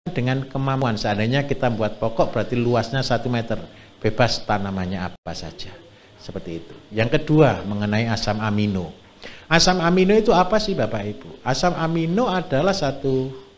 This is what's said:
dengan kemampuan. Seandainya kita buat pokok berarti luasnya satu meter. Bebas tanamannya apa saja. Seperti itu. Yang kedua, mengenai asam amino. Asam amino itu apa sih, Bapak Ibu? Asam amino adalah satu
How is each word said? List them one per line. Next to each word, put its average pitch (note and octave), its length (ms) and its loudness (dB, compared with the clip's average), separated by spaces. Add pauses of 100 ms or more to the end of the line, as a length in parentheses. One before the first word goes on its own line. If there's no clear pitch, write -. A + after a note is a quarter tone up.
(120)
dengan C3 400 0
kemampuan. C3+ 480 0
Seandainya A#2 480 0
kita A#2+ 240 -2
buat G#2+ 240 -2
pokok - 400 -2
berarti A#2+ 240 -2
luasnya A#2+ 400 0
satu B2 320 -2
meter. A#2 320 -4 (400)
Bebas A2 400 0
tanamannya G2 560 -2
apa F2+ 320 -10
saja. - 540 -14 (400)
Seperti F2 320 -10
itu. - 160 -16 (160)
Yang A#2 320 2
kedua, D3+ 400 4
mengenai G#2 480 0
asam G#2+ 320 0
amino. G#2 480 0 (560)
Asam F3 320 4
amino F3+ 400 4
itu G#3 160 4
apa F3+ 240 4
sih, G3 160 -2
Bapak A2 320 -2
Ibu? G#2 240 -10 (160)
Asam C#3 320 0
amino E3 480 0
adalah F3+ 480 0
satu C3 560 -2 (280)